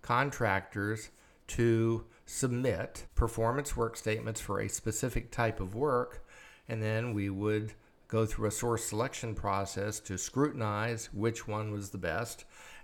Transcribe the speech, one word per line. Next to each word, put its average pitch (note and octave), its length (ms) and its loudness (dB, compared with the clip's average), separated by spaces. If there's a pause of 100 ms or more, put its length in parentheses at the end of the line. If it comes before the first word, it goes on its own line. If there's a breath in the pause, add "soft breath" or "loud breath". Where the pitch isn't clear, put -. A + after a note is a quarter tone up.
contractors A2 1080 2 (360 soft breath)
to A2+ 600 4 (200 loud breath)
submit B2 760 0 (100)
performance A#2 640 2
work A2+ 220 0
statements A2 420 -2
for G2 180 -2
a G#2 100 0
specific - 640 -2
type A2+ 300 0
of F#2+ 140 -4
work, B2 500 0 (420 loud breath)
and A2+ 160 -2
then A2 300 0
we G2+ 160 0
would G#2+ 460 0 (340 soft breath)
go A2 160 4
through G#2+ 240 0
a - 20 2
source A#2 320 0
selection A2+ 520 -2
process G2 680 0
to F#2 160 -6
scrutinize A#2 960 0
which A2+ 340 0
one G#2+ 240 -2
was G2+ 200 -6
the G2 80 -8
best, F2+ 480 -4 (380 loud breath)